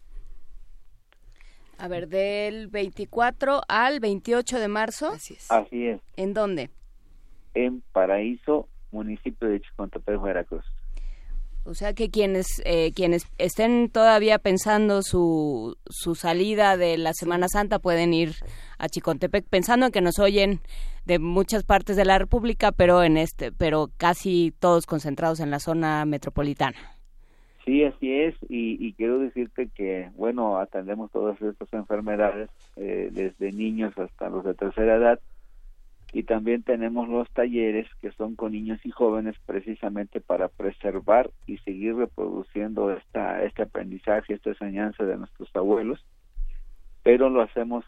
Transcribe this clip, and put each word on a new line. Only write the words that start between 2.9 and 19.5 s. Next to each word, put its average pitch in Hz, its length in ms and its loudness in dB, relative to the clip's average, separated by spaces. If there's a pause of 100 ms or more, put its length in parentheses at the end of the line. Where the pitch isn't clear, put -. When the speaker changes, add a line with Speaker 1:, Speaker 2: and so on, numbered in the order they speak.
Speaker 1:
al 254 320 2
veintiocho 233 580 0
de 214 80 -2
marzo. 220 440 -2
Speaker 2:
Así - 240 -14
es. - 160 -18
Speaker 3:
Así 220 360 2
es. 113 140 -4 (160)
Speaker 1:
¿En 196 160 -4
dónde? 190 380 -2 (840)
Speaker 3:
En 123 280 0 (120)
Paraíso, 107 720 0 (240)
municipio 107 560 -6
de 101 140 0
Chicontepec, 101 600 -6
Veracruz. 90 440 -4 (1000)
Speaker 1:
O 170 80 -8
sea 202 200 -4
que 220 160 -2
quienes, 190 380 2 (180)
eh, 165 280 2
quienes 170 340 2 (100)
estén 233 520 2
todavía 214 500 4
pensando 208 640 2
su, 151 840 0
su - 300 -4
salida 196 600 4
de 170 200 2
la 165 160 0
Semana 175 340 0
Santa 208 320 0
pueden 170 340 4
ir 160 180 2 (460)
a 160 120 -4
Chicontepec, 170 580 0
pensando 240 380 4